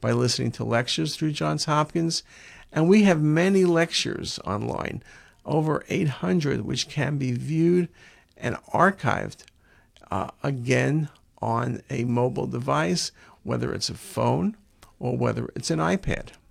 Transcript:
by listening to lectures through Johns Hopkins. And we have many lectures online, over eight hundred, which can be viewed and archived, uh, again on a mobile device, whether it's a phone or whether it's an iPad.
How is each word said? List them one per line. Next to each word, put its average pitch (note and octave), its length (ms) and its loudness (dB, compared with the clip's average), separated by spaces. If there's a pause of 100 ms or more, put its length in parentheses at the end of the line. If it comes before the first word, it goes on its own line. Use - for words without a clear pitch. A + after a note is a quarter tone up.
by A#2 100 0
listening A#2+ 400 0
to A#2 140 -6
lectures A#2+ 500 -2
through D#3 160 -2
Johns D#3 340 -4
Hopkins. D#3+ 580 0 (500)
And D#3+ 160 4
we G#3 140 8
have F3 180 6
many F3 420 4
lectures E3+ 800 0
online, - 560 -4 (440)
over D3+ 420 0
eight E3 220 0
hundred, D3 520 0
which - 280 -4
can C#3+ 280 -2
be C3 140 -2
viewed D#3+ 560 2 (500)
and - 200 -4 (160)
archived, C#3+ 720 0 (640)
uh, F#2+ 180 -4 (140)
again C3 680 0 (320)
on A#2 480 -2
a B2+ 140 -4
mobile B2 440 0
device, C#3 640 -2 (320)
whether B2 300 -4
it's - 160 -4
a - 40 -8
phone C#3 640 -2 (420)
or B2 180 -4
whether A#2 380 -2
it's - 160 -6
an D#3+ 80 -2
iPad. E3 500 -2 (220)